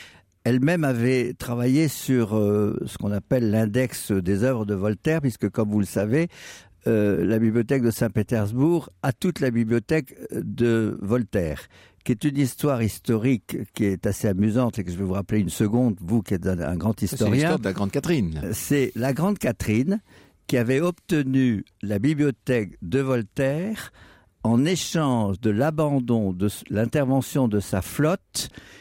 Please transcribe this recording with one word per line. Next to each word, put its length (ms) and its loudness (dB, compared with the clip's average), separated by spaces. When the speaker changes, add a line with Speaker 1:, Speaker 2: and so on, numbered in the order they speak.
Speaker 1:
Elle-même 400 2
avait 520 0
travaillé 520 0
sur, 480 0
euh, 500 2
ce 120 -10
qu'on 160 -2
appelle 380 0
l'index 600 0
des 320 2
œuvres 220 0
de 80 -2
Voltaire, 480 0
puisque, 260 -2
comme 240 0
vous 80 2
le 60 2
savez, 420 0
euh, 380 2
la 140 2
bibliothèque 420 2
de 100 2
Saint-Pétersbourg 960 0
a 100 0
toute 260 -2
la 120 2
bibliothèque 680 0
de 680 0
Voltaire, 600 -2
qui 80 -2
est 120 -2
une 140 0
histoire 460 0
historique 760 0
qui 120 0
est 200 0
assez 220 0
amusante 500 2
et 60 -4
que 80 -8
je 40 -6
vais 80 -4
vous 100 -2
rappeler 260 -2
une 100 0
seconde, 500 2
vous 220 0
qui 140 -4
êtes 100 -6
un, 140 0
un 160 -4
grand 240 0
Speaker 2:
C'est 80 0
Speaker 1:
historien. 260 0
Speaker 2:
l'histoire 240 2
de 60 -6
la 100 -2
Grande 160 -4
Catherine. 520 -2
Speaker 1:
C'est 420 0
la 160 -2
Grande 280 -2
Catherine 600 0
qui 120 0
avait 240 2
obtenu 840 0
la 160 -2
bibliothèque 840 0
de 160 0
Voltaire 920 -2
en 220 4
échange 760 0
de 100 0
l'abandon 800 2
de 140 -2
s-, 240 -4
l'intervention 800 0
de 120 2
sa 220 -2
flotte 680 -4